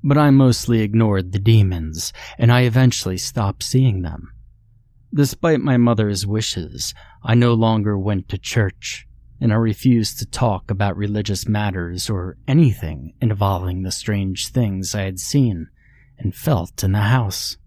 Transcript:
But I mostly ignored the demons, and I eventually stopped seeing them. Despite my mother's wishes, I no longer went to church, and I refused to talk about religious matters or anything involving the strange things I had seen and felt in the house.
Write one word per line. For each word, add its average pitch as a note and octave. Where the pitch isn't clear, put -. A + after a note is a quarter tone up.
But C#3
I D3
mostly B2
ignored G#2
the G2
demons, F#2
and A#2
I B2
eventually A#2+
stopped -
seeing B2
them. E2
Despite D3
my C3
mother's G#2+
wishes, G2+
I A2
no A#2+
longer A2
went F#2+
to G2
church, -
and A2
I -
refused A2+
to G#2+
talk G#2
about G2
religious G#2
matters F#2+
or F#2
anything G2
involving F#2+
the F#2
strange G2
things G2
I G#2
had F#2
seen A2
and -
felt -
in F#2+
the G#2
house. G#2+